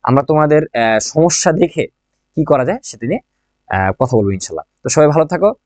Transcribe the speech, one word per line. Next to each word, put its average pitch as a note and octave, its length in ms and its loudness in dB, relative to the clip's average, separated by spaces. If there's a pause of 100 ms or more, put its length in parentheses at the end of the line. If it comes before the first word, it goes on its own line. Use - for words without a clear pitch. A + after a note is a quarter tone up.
আমরা C3+ 200 2
তোমাদের, D3+ 400 2
আহ, A2+ 360 0
সমস্যা E3 520 0
দেখে D#3+ 360 -2 (480)
কি D#3+ 80 0
করা C3+ 220 0
যায় G#3 180 -4
সেটা A#2 240 -10
নিয়ে, G3 120 -2 (500)
আহ, F#2+ 300 0
কথা B2+ 180 0
বলবো G2+ 140 0
ইনশাআল্লাহ। E2 340 -10 (180)
তো A#2+ 60 -8
সবাই D3+ 180 4
ভালো D3+ 180 2
থাকো F3+ 280 0 (120)